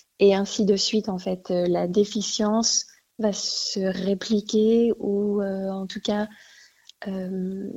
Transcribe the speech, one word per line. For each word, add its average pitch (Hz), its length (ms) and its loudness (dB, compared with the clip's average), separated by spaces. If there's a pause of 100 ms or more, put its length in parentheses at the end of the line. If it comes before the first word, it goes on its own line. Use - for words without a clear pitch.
(200)
et 196 160 8
ainsi 196 300 0
de 196 100 4
suite. 214 340 0
En 185 80 -4
fait, 185 340 -6
euh, 175 160 2
la 175 200 2
déficience 208 960 0 (320)
va 214 140 0
se - 480 -6
répliquer 208 1200 2
ou, 202 420 0
euh, 190 280 -4
en 190 180 -6
tout 202 140 -12
cas, 208 260 -2 (800)
euh, 190 680 -6